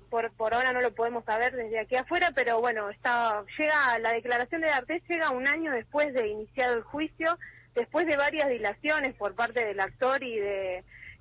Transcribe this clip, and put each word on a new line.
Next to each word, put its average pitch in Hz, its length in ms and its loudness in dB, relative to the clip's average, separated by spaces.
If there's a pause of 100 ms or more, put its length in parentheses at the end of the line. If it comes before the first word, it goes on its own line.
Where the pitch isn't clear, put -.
por, 226 300 -2
por 220 160 0
ahora 254 180 2
no 247 80 0
lo 247 140 0
podemos 233 320 -2
saber 233 280 0
desde 226 260 -4
aquí 220 160 -2
afuera, 339 380 0
pero 233 260 2
bueno, 226 280 0
está, 226 540 0 (160)
llega, 294 400 2
la 226 160 0
declaración 240 480 -2
de 320 60 2
D'Artés 294 380 0
llega 320 260 0
un 254 140 -2
año 311 240 0
después 277 440 0
de 233 140 2
iniciado 214 500 -2
el 220 40 -6
juicio, 320 540 -2 (380)
después 294 320 0
de 302 100 2
varias 285 340 2
dilaciones 254 680 -2
por 196 180 -4
parte 233 300 0
del 202 160 -2
actor 254 420 0
y 240 160 -4
de, 196 460 -2 (360)